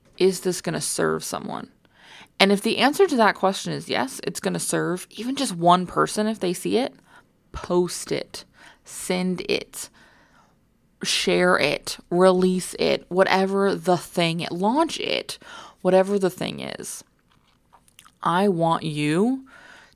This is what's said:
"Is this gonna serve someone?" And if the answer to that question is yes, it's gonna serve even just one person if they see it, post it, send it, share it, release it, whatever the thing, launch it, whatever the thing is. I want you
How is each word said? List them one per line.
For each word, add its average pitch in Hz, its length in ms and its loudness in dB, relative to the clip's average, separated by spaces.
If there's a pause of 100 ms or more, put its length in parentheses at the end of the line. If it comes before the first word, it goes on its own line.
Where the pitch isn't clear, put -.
(180)
"Is 185 240 2
this 180 200 -4
gonna 156 200 -4
serve 156 420 -2
someone?" - 480 -10 (680)
And 196 120 6
if 196 100 2
the 226 180 0
answer 294 280 4
to 294 80 -2
that 214 200 4
question 190 360 -2
is 147 180 -8
yes, - 340 -2
it's - 180 -8
gonna 180 180 -4
serve 165 520 -4
even 247 240 -8
just 247 200 -4
one 175 320 4
person 190 400 0
if 220 120 -4
they 180 140 -2
see 180 240 -2
it, 254 160 -2 (600)
post - 580 -2
it, - 320 -8 (400)
send 180 640 -4
it, - 400 -4 (1120)
share 180 560 2
it, - 400 -2 (120)
release 185 680 4
it, - 300 0
whatever 190 680 2
the 175 220 2
thing, 165 560 -2
launch 240 480 0
it, - 400 -6 (420)
whatever 190 380 4
the 185 100 2
thing - 300 -6
is. - 440 -12 (1160)
I 180 260 2
want 165 360 0
you 160 640 0 (480)